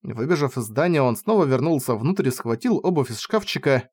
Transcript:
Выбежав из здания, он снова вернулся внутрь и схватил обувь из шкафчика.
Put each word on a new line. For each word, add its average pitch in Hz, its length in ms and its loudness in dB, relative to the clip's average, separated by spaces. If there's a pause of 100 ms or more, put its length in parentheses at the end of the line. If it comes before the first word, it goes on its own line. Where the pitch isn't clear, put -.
Выбежав 139 540 -2
из 127 80 -4
здания, 147 360 0
он 123 140 4
снова 208 300 2
вернулся 135 500 0
внутрь 156 320 0
и 120 40 2
схватил 120 520 -2
обувь 156 280 0
из 110 80 -8
шкафчика. - 720 0